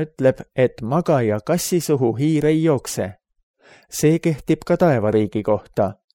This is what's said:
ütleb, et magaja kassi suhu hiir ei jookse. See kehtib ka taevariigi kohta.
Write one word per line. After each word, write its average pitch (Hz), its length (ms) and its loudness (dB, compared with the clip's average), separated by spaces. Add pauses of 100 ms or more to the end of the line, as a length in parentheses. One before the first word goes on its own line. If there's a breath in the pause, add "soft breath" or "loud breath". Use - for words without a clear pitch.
ütleb, 131 400 0 (100)
et - 260 0
magaja 120 600 0
kassi 170 400 -2
suhu 123 340 0
hiir 147 300 0
ei 156 180 2
jookse. 123 460 -2 (800 soft breath)
See 156 300 0
kehtib 160 460 -2
ka 175 120 0
taevariigi 107 680 2
kohta. 104 520 -2 (200)